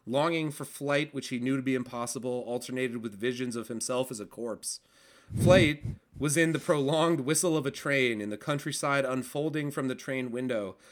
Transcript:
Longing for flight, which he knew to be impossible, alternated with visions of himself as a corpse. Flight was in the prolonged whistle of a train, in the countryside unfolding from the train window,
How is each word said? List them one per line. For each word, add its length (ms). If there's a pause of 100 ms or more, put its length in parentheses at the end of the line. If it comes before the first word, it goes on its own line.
Longing 460
for 120
flight, 500
which 140
he 120
knew 160
to 60
be 120
impossible, 720
alternated 560
with 160
visions 380
of 120
himself 420
as 100
a 60
corpse. 540 (600)
Flight 420 (360)
was 180
in 160
the 60
prolonged 600
whistle 360
of 100
a 40
train, 500
in 100
the 60
countryside 680
unfolding 640
from 180
the 60
train 360
window, 460 (160)